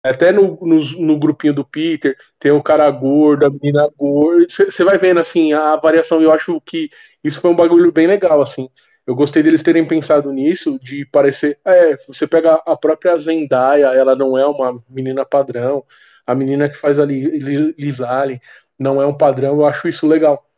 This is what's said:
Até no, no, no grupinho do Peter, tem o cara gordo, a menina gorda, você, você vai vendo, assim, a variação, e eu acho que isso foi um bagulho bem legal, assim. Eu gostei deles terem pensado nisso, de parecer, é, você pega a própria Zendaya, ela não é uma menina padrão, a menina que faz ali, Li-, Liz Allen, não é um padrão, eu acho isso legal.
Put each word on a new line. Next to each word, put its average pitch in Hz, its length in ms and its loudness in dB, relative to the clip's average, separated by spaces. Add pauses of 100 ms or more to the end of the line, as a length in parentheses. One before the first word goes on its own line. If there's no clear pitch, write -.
Até 135 280 2
no, 196 300 2
no, 165 180 2 (220)
no 151 180 0
grupinho 151 340 -2
do 143 120 -6
Peter, 156 500 -4 (240)
tem 143 120 0
o 147 120 2
cara 151 260 2
gordo, 143 560 2
a 143 40 2
menina 147 480 -2
gorda, 151 520 2
você, 202 160 0
você 180 180 -4
vai 190 140 4
vendo, 175 220 2
assim, 165 320 0
a 151 260 0
variação, 160 440 2
e 160 40 4
eu 160 60 4
acho 156 300 -2
que 160 280 -10 (340)
isso 147 180 -8
foi 175 100 2
um 170 40 2
bagulho 170 360 4
bem 165 160 2
legal, 180 340 2
assim. 131 280 -6 (360)
Eu 127 100 -6
gostei 147 280 0
deles 160 200 2
terem 165 220 2
pensado 151 460 -2
nisso, 139 500 -4
de 135 240 -14
parecer, 143 600 0
é, 175 320 4 (100)
você 147 200 -6
pega 160 380 2
a 160 120 -2
própria 160 400 -2
Zendaya, 147 720 0
ela 131 280 2
não 131 220 -2
é 135 80 2
uma 131 440 -4
menina 131 360 -6
padrão, 135 580 -4 (420)
a 123 100 -4
menina 139 340 -2
que 143 80 -14
faz 143 220 0
ali, 143 400 -4
Li-, 143 380 -4
Liz 143 220 -8
Allen, 127 400 -4 (380)
não 135 240 -2
é 139 40 0
um 143 120 -4
padrão, 139 380 0
eu 147 100 2
acho 147 240 -2
isso 156 180 -4
legal. 151 380 0 (120)